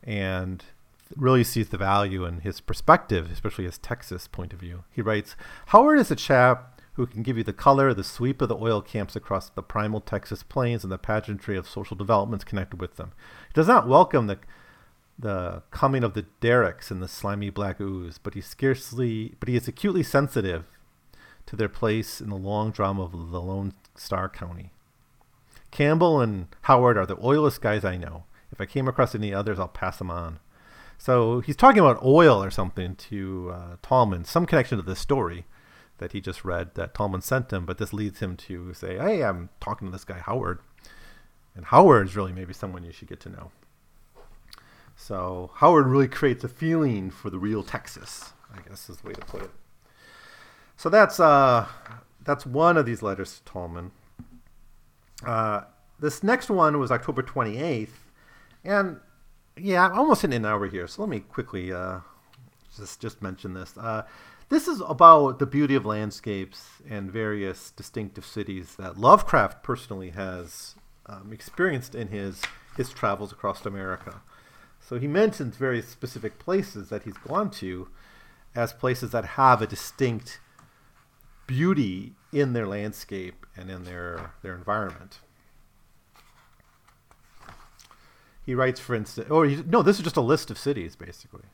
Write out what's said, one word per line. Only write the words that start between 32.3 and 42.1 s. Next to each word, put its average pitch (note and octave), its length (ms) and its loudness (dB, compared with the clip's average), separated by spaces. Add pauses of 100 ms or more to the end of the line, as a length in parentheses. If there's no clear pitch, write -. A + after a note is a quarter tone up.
or F#2+ 80 -4
something F#2 440 -4
to, F#2+ 600 -10
uh, F2 260 -16
Tallman, G#2 440 2
some E3+ 200 0
connection C3 320 2
to F#2 60 -4
this F#2 160 -6
story F2 460 -2 (520)
that - 140 -12
he G2+ 100 -8
just - 240 -10
read F2 300 -6
that E2+ 180 -8
Tallman F#2+ 280 -4
sent C3 320 -4
him, F#2 120 -6
but F2+ 120 -8
this G#2 160 -6
leads G#2 260 -6
him F#2 180 -8
to F2+ 360 -14
say, F2+ 240 -10
"Hey, E3+ 260 -2
I'm F#2 260 -4 (100)
talking - 280 -8
to F2+ 40 -10
this F2+ 120 -14
guy F2+ 160 -14
Howard." F2+ 400 -6 (960)
And F2+ 100 -16
Howard's B2 500 8